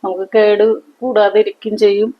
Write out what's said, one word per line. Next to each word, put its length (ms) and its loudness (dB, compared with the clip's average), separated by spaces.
നമുക്ക് 320 -6
കേട് 460 2
കൂടാതെ 580 -2
ഇരിക്കും 380 -4
ചെയ്യും. 420 0